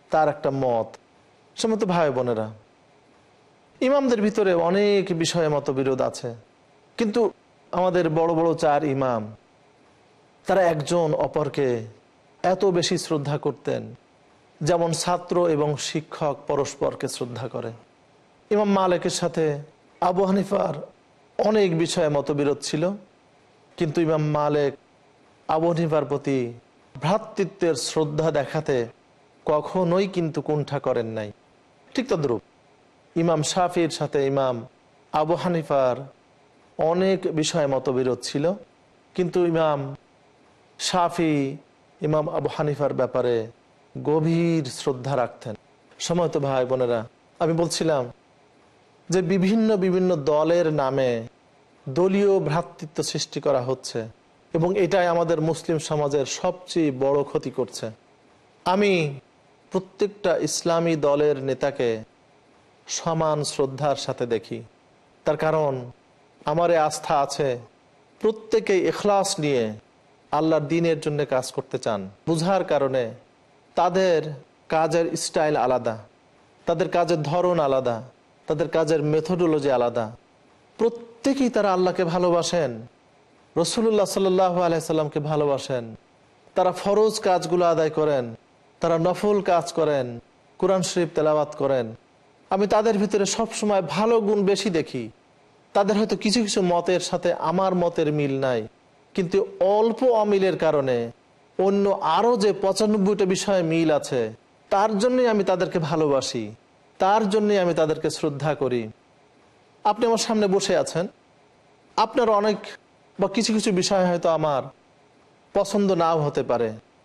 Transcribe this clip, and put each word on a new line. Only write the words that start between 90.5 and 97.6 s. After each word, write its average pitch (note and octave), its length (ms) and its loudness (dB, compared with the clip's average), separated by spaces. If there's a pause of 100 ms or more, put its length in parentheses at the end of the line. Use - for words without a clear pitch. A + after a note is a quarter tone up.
কোরআন F#3+ 240 2
শরীফ E3+ 320 -2
তেলাওয়াত D3+ 400 2
করেন। C3 400 -2 (560)
আমি G3 160 0
তাদের G#3+ 320 2
ভিতরে G3+ 280 0
সবসময় G#3 560 0
ভালো A3 380 2
গুণ G#3 240 2
বেশি G3 260 0
দেখি। C#3 400 -4 (640)
তাদের G3+ 240 2
হয়তো G#3+ 200 0
কিছু A3 260 0
কিছু G3+ 200 -2
মতের F3 380 2
সাথে F3 340 -2
আমার F#3 400 0